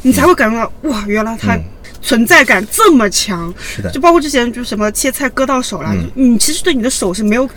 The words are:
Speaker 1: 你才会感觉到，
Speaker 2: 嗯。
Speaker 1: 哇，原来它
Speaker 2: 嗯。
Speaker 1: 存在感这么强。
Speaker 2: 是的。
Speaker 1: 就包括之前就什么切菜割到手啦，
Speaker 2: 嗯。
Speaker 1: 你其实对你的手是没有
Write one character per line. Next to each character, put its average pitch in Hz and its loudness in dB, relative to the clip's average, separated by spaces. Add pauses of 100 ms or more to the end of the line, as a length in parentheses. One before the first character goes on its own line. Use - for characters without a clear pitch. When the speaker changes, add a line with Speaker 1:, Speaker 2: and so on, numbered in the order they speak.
Speaker 1:
你 262 4
才 254 2
会 359 6
感 226 2
觉 226 -2
到， 226 -4 (120)
Speaker 2:
嗯。 311 -2
Speaker 1:
哇， 208 -4
原 214 -2
来 226 -8
它 208 -2
Speaker 2:
嗯。 82 -4 (380)
Speaker 1:
存 233 2
在 294 4
感 196 2
这 427 4
么 226 4
强。 170 -4
Speaker 2:
是 - -10
的。 - -6
Speaker 1:
就 214 -6
包 339 6
括 339 4
之 294 -4
前 240 -2
就 247 -10
什 226 -6
么 214 -2
切 254 -2
菜 269 -4
割 262 -4
到 262 0
手 208 -6
啦， - -4
Speaker 2:
嗯。 240 2
Speaker 1:
你 220 4
其 - 4
实 349 -6
对 381 2
你 254 0
的 247 0
手 208 -2
是 190 -4
没 208 2
有 262 0